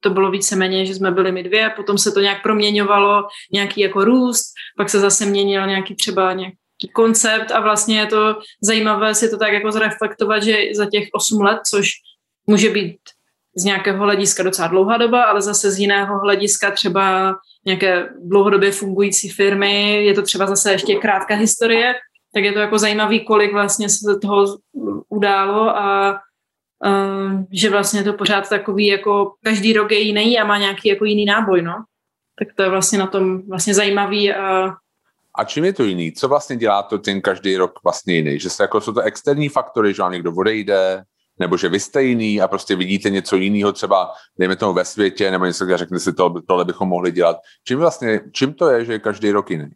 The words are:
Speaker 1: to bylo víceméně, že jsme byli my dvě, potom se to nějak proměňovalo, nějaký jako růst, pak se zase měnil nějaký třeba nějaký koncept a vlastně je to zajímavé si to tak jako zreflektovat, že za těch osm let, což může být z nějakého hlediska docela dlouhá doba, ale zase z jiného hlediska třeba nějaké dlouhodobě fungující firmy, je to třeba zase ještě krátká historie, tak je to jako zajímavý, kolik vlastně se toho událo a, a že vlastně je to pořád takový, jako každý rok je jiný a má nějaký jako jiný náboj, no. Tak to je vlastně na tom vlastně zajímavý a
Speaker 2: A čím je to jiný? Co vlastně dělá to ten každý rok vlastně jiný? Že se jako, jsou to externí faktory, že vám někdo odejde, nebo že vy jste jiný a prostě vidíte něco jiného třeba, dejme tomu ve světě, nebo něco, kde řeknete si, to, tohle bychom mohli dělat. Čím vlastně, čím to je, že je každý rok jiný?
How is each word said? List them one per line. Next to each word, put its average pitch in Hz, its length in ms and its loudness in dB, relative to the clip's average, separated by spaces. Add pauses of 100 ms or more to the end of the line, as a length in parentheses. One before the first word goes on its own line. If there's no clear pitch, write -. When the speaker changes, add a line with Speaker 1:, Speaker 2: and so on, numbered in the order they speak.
Speaker 1:
to 202 100 0
bylo 190 200 2
víceméně, 190 560 -2
že 190 80 -6
jsme 190 160 -2
byli 185 220 2
my 185 100 -6
dvě, 214 340 0
potom 208 220 -2
se 202 140 0
to 202 80 2
nějak 196 220 0
proměňovalo, 208 800 2 (300)
nějaký 202 280 -2
jako 196 240 2
růst, 247 400 2 (320)
pak 202 140 -2
se 202 100 2
zase 202 260 2
měnil 196 400 0
nějaký 190 280 -4
třeba 185 380 0
nějaký 185 240 -8 (380)
koncept 220 560 2
a 226 100 0
vlastně 214 400 2
je 214 60 0
to 214 300 2 (260)
zajímavé 214 520 0
si 220 160 0
to 208 80 -6
tak 214 140 0
jako 208 200 -2
zreflektovat, 214 680 -2
že 214 140 2 (200)
za 208 100 0
těch 202 260 -2
osm 208 280 -2
let, 208 180 2 (120)
což 202 200 0 (560)
může 208 240 4
být 185 260 -4 (600)
z 185 80 -6
nějakého 196 340 0
hlediska 202 440 0
docela 180 260 -2
dlouhá 190 280 2
doba, 233 260 4
ale 202 200 2
zase 202 280 0
z 190 80 -4
jiného 202 400 0
hlediska 202 520 0
třeba 190 680 0 (300)
nějaké 185 420 0 (200)
dlouhodobě 196 440 4
fungující 196 560 0
firmy, 202 760 0
je 202 100 4
to 202 80 0
třeba 196 240 -2
zase 196 260 0
ještě 190 220 0
krátká 202 400 0
historie, 226 600 2 (400)
tak 202 100 0
je 202 80 2
to 208 60 -2
jako 208 200 0
zajímavý, 214 460 0
kolik 208 280 2
vlastně 202 360 -2
se 202 340 0
toho 202 360 2 (500)
událo 202 680 0
a, 196 340 2
a 196 100 -6 (1300)
že 196 200 0
vlastně 202 300 0
je 196 40 -2
to 208 80 0
pořád 196 360 -2
takový, 208 380 0
jako 196 460 2 (100)
každý 220 300 2
rok 208 180 2
je 208 80 2
jiný 214 400 2
a 214 60 2
má 208 140 0
nějaký 196 300 -2
jako 196 160 2
jiný 208 200 2
náboj, 202 380 2
no. 185 220 -8 (540)
Tak 214 180 -6
to 196 60 0
je 190 60 2
vlastně 190 300 0
na 190 80 0
tom 190 420 -2
vlastně 190 260 -2
zajímavý 202 580 0
a 190 420 -2 (600)
Speaker 2:
A 110 100 -2
čím 151 200 -4
je 190 80 2
to 143 120 0
jiný? 87 280 -2
Co - 160 -4
vlastně 139 280 0
dělá 104 260 0
to 107 160 -4
ten 98 220 -2
každý 95 360 -2
rok 92 160 0 (120)
vlastně 87 300 -2
jiný? 73 260 0
Že 87 100 -8
se - 120 -2
jako, 101 180 0
jsou 110 120 -8
to 117 80 0
externí 143 480 -2
faktory, 110 460 -2
že 98 80 -4
vám 90 100 -2
někdo 85 200 -6
odejde, 95 720 0 (340)
nebo 90 180 -2
že 90 120 -2
vy 95 120 0
jste - 220 -2
jiný 110 380 0
a 95 80 2
prostě 98 280 -2
vidíte 95 340 -2
něco 98 260 -2
jiného 101 360 0
třeba, 95 380 0 (280)
dejme 92 180 0
tomu 101 160 0
ve 90 120 0
světě, 98 460 -2
nebo 92 140 0
něco, 87 200 -2
kde 92 120 2
řeknete 87 240 -4
si, 90 120 -2
to, 87 220 2 (140)
tohle 90 160 2
bychom 92 240 -4
mohli 90 240 -2
dělat. 85 240 2 (300)
Čím 127 120 -4
vlastně, 123 420 0 (120)
čím 139 220 -2
to 175 140 0
je, 117 160 2
že 117 80 -6
je 110 60 -4
každý 104 320 -2
rok 101 200 0
jiný? 76 260 -6